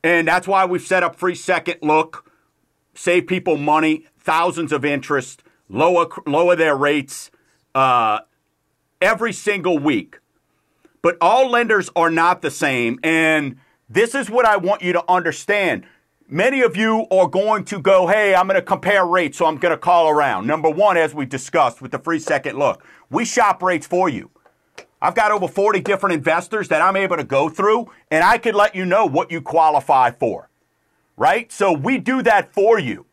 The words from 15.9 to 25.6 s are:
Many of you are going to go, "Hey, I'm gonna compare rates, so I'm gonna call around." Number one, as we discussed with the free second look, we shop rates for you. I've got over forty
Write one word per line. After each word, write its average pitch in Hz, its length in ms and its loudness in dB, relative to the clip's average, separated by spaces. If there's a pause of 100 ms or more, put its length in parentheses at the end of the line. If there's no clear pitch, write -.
Many 247 340 0
of 190 140 0
you 220 340 -2
are 190 160 2
going 202 380 -2
to 202 140 -10
go, 185 280 4
"Hey, 202 280 2
I'm 185 120 2
gonna 190 160 0
compare 190 420 0
rates, 175 320 0
so 175 80 0
I'm 156 140 0
gonna 165 180 0
call 170 320 2
around." 135 380 0
Number 156 240 0
one, 185 260 2
as 156 180 0
we 147 120 -6
discussed 127 560 -2
with 127 80 -14
the 139 80 -8
free 160 220 -4
second 139 380 -4
look, - 240 0 (280)
we 220 160 -4
shop 208 360 0
rates 180 240 -2
for 180 220 0
you. 120 220 -8 (720)
I've 180 140 -2
got 214 140 2
over 202 160 0
forty 196 340 0